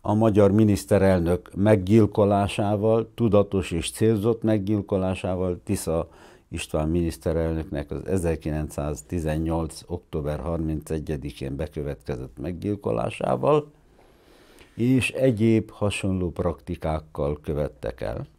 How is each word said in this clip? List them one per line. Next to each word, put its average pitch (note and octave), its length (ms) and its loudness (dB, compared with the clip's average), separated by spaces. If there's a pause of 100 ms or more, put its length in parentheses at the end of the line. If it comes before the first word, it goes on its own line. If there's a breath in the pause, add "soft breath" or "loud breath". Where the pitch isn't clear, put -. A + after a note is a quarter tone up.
a G#2 140 -2
magyar G#2+ 380 6
miniszterelnök F#2+ 1000 4
meggyilkolásával, G#2 1600 4
tudatos G2 560 2
és E2+ 200 -4
célzott A2 520 2
meggyilkolásával, F#2+ 1200 -2
Tisza E2 440 -2 (400 loud breath)
István D#2 400 -4
miniszterelnöknek D#2+ 1000 -4
az D2 160 -8
ezerkilencszáztizennyolc D#2 1800 -4
október D2 540 -6
harmincegyedikén D2+ 1160 -6
bekövetkezett C#2+ 840 -8
meggyilkolásával, A2 1300 -2 (1040 soft breath)
és A#2+ 360 2
egyéb A2+ 600 2
hasonló F#2+ 600 -2
praktikákkal D#2+ 1120 -4
követtek - 580 -6
el. A1+ 260 -8 (120)